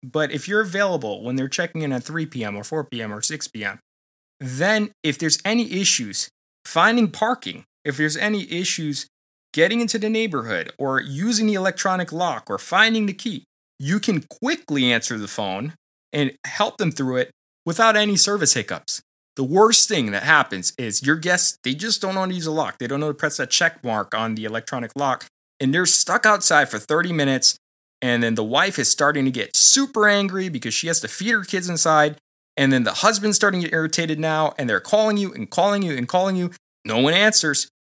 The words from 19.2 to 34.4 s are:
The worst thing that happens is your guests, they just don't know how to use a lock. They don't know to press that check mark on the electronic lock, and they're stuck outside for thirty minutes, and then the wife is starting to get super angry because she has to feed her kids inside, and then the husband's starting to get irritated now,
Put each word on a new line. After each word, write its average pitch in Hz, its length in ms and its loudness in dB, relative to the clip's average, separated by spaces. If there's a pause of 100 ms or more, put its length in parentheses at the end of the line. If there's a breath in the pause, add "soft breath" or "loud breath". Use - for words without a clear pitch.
The 135 80 -4
worst 196 460 6
thing 131 220 0
that 101 120 -2
happens 131 540 2
is 117 280 -4
your 151 120 2
guests, 175 460 0
they 131 100 -2
just 196 280 -4
don't 190 120 -4
know 190 80 -2
how 190 60 -2
to 185 60 -4
use 175 120 -6
a 160 60 -2
lock. 156 260 -2
They 120 100 -6
don't 139 140 -4
know 151 80 -2
to 147 40 -4
press 147 240 -4
that 131 120 -4
check 165 340 0
mark 107 320 -2
on 110 200 -2
the 110 100 -8
electronic 113 500 -8
lock, 139 300 -2 (340)
and 135 140 2
they're 180 120 2
stuck 175 400 4
outside 175 440 6
for 107 100 -6
thirty 170 320 -2
minutes, 139 460 2 (440)
and 120 200 0
then 113 140 0
the 110 80 -2
wife 151 360 0
is - 100 2
starting 143 360 2
to 135 60 0
get 120 240 -4
super 262 520 4
angry 190 420 2
because 120 240 -6
she - 140 -4
has 165 140 0
to - 60 -6
feed 208 240 -4
her 214 120 0
kids 180 260 -4
inside, 156 480 4 (380)
and 139 160 2
then 127 120 2
the 107 120 0
husband's 208 420 2
starting 190 240 2
to 170 60 -4
get 156 60 -4
irritated 160 460 -2
now, 156 380 0